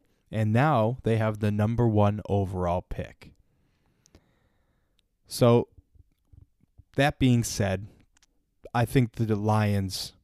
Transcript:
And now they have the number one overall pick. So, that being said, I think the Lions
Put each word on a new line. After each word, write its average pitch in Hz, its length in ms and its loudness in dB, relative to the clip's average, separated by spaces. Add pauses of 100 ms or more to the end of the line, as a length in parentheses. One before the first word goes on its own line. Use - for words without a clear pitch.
(320)
And 110 200 -2
now 123 520 2
they 113 140 0
have 110 220 -2
the 107 120 0
number 113 360 0
one 104 400 2
overall 92 540 -2
pick. - 500 -14 (1900)
So, 120 440 2 (1300)
that 139 240 0
being 123 260 4
said, 98 420 -4 (840)
I 120 100 2
think 120 300 0
the 110 220 -2
Lions 104 800 -2 (100)